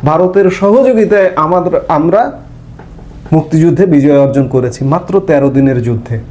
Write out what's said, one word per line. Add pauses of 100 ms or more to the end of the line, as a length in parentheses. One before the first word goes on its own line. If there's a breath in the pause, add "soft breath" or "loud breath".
(100)
ভারতের (140)
সহযোগিতায় (160)
আমাদের, (260)
আমরা (1120)
মুক্তিযুদ্ধে (100)
বিজয়
অর্জন
করেছি (120)
মাত্র (160)
তেরো
দিনের
যুদ্ধে। (140)